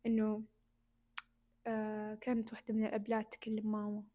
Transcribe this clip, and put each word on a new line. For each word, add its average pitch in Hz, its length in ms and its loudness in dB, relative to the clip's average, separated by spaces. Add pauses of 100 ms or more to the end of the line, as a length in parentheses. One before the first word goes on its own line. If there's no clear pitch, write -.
إنه، 220 380 4 (1200)
آه، 214 480 -2
كانت 226 380 -2
واحدة 220 220 -4
من 220 100 4
الأبلات 220 480 0
تكلم 214 400 -2
ماما 208 300 -2 (120)